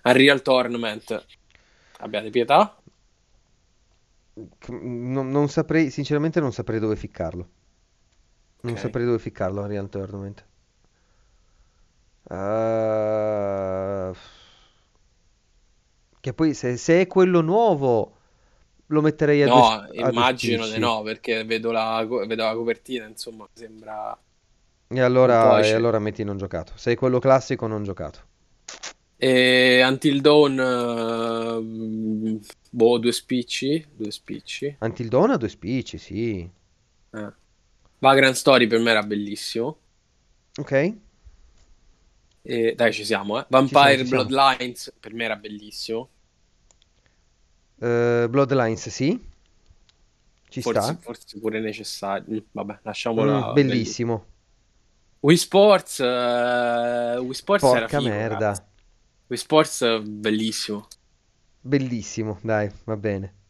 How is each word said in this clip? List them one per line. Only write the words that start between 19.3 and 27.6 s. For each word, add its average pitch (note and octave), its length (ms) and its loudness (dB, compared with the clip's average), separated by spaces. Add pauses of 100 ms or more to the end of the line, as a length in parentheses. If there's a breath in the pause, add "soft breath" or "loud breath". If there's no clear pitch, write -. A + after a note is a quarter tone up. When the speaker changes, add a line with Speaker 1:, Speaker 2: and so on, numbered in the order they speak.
Speaker 2:
a C#3+ 40 6
Speaker 1:
No, B2 80 6
Speaker 2:
due B2+ 100 10
sp-, A2 340 0
a A#2+ 40 -6
due B2 80 2
Speaker 1:
immagino A#2+ 520 0
Speaker 2:
spicci. A2 160 -6
Speaker 1:
di A#2 60 0
no, A2+ 180 0
perché A2 420 -6
vedo A2+ 280 -4
la A2+ 360 -2
co-, A2+ 180 -4
vedo A2 180 -4
la A2 100 -2
copertina, A#2 520 -6
insomma, A2 460 -18
sembra A2 640 -14 (720)
Speaker 2:
E B2+ 120 -4
allora, B2 440 6
Speaker 1:
un A2 60 6
po' G#2+ 60 8
Speaker 2:
e G#2+ 40 4
Speaker 1:
ecce- G#2+ 140 4
Speaker 2:
allora A2+ 240 2
metti G#2 260 -4
non G2+ 120 -6
giocato. F#2 400 -10
Se - 160 -2
è - 40 2
quello B2+ 220 0
classico, C3 480 2